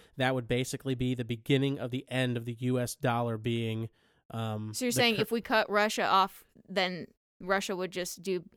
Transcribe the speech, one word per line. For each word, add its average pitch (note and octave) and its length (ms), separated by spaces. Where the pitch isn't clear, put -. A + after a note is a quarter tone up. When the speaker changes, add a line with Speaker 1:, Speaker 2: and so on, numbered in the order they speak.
Speaker 1:
that C3 180
would A#2+ 140
basically C3 460
be B2+ 200
the A#2+ 100
beginning C3+ 540
of B2 120
the B2+ 180
end B2 300
of A#2 80
the A#2+ 140
U B2+ 200
S A#2+ 140
dollar A#2+ 420
being, A2+ 540
um, G#2+ 420
Speaker 2:
So B3 140
you're A#3+ 60
Speaker 1:
the A3 40
Speaker 2:
saying A#3 200
Speaker 1:
cur- A3+ 60
Speaker 2:
if - 80
we A3+ 120
cut A3 260
Russia G#3 380
off, F#3+ 380
then F#3 400
Russia G3 320
would F3+ 140
just F3+ 320
do F3+ 200